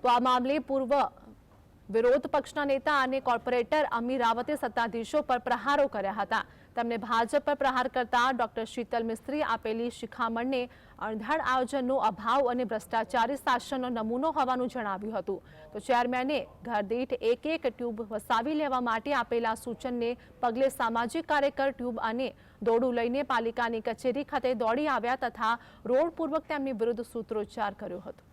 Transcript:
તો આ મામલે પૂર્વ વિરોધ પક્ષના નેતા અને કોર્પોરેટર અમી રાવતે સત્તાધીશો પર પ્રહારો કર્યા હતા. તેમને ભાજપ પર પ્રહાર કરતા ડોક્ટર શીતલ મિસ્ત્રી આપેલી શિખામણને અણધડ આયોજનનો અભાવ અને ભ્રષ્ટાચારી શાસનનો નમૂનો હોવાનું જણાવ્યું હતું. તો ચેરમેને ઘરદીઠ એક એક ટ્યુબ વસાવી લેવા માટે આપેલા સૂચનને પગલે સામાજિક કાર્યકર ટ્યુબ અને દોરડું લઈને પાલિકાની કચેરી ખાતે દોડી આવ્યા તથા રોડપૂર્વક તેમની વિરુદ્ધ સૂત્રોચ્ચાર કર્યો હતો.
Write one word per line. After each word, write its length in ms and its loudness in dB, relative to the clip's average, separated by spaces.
તો 60 2
આ 120 6
મામલે 380 2
પૂર્વ 340 0
વિરોધ 360 4
પક્ષના 380 -2
નેતા 360 2
અને 200 0
કોર્પોરેટર 640 2
અમી 340 -2
રાવતે 380 0
સત્તાધીશો 680 -2
પર 160 0
પ્રહારો 500 2
કર્યા 240 -2
હતા. 320 -2
તેમને 240 -2
ભાજપ 460 0
પર 100 2
પ્રહાર 340 0
કરતા 440 2
ડોક્ટર 320 -2
શીતલ 400 -4
મિસ્ત્રી 380 -4
આપેલી 480 -2
શિખામણને 760 -4
અણધડ 460 -2
આયોજનનો 520 0
અભાવ 540 2
અને 140 0
ભ્રષ્ટાચારી 720 0
શાસનનો 520 -2
નમૂનો 420 -2
હોવાનું 380 0
જણાવ્યું 500 -4
હતું. 220 -4
તો 60 -8
ચેરમેને 680 0
ઘરદીઠ 480 -2
એક 340 0
એક 200 -2
ટ્યુબ 360 -4
વસાવી 520 0
લેવા 260 0
માટે 340 0
આપેલા 400 0
સૂચનને 640 -4
પગલે 300 2
સામાજિક 560 -2
કાર્યકર 440 2
ટ્યુબ 280 -6
અને 360 -4
દોરડું 320 4
લઈને 280 0
પાલિકાની 580 0
કચેરી 440 -2
ખાતે 300 -2
દોડી 320 0
આવ્યા 300 0
તથા 420 0
રોડપૂર્વક 580 2
તેમની 300 -4
વિરુદ્ધ 300 -2
સૂત્રોચ્ચાર 720 -6
કર્યો 240 -10
હતો. 240 -16